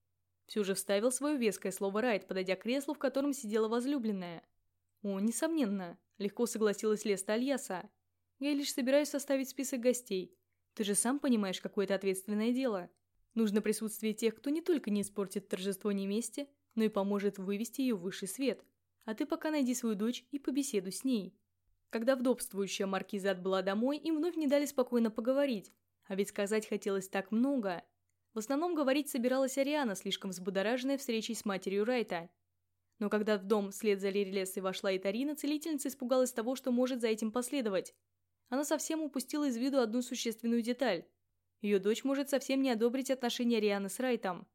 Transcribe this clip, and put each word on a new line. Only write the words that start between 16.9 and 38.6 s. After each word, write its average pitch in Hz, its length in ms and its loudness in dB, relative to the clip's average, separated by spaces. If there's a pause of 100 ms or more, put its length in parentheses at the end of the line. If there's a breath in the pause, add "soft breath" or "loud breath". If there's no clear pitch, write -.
вывести 202 440 -2
её 247 140 2
в 170 60 -8
высший 185 260 -6
свет. - 360 -2 (400)
А 220 100 -6
ты 294 120 -2
пока 320 240 -2
найди 262 240 2
свою 220 220 -2
дочь 226 340 -2
и 285 80 -8
побеседуй 254 540 -2
с - 100 -8
ней». 214 320 -2 (580)
Когда 233 240 2
вдовствующая 208 680 0
маркиза 190 460 -2
отбыла 190 280 0
домой, 220 380 2
им 311 180 0
вновь 339 200 0
не 311 100 2
дали 285 180 4
спокойно 240 460 2
поговорить. 240 600 0 (360)
А 196 80 -6
ведь 196 160 0
сказать 214 360 0
хотелось 196 400 -2
так 196 240 -4
много. 226 520 0 (500)
В 220 60 -6
основном 302 360 0
говорить 285 360 2
собиралась 262 480 0
Ариана, 277 360 0
слишком 190 360 -6
взбудораженная 202 640 0
встречей 226 380 -2
с - 100 -8
матерью 196 400 0
Райта. 214 460 -2 (680)
Но 208 120 -2
когда 214 260 2
в 190 80 -8
дом 202 280 0
вслед 202 280 0
за 196 80 -2
Лерилесой 190 540 -2
вошла 190 280 -2
и 190 80 0
Тарина, 233 380 -2
целительница 294 520 -4
испугалась 254 440 2
того, 233 240 -2
что 254 160 -2
может 247 300 2
за 233 60 2
этим 220 220 0
последовать. 226 640 -2 (540)
Она 277 160 0